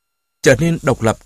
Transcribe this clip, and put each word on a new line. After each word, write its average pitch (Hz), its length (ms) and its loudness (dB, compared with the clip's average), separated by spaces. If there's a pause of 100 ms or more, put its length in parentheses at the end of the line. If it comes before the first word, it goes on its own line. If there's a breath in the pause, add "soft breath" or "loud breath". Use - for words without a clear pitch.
(420)
trở 135 160 4
nên 165 240 -2
độc 131 200 -2
lập 110 240 -2